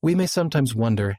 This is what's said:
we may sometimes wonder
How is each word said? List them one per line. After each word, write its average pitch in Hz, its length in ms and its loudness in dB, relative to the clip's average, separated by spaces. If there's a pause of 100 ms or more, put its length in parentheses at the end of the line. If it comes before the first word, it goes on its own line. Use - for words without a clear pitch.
we 165 100 2
may 185 140 2
sometimes 147 480 0
wonder 104 440 0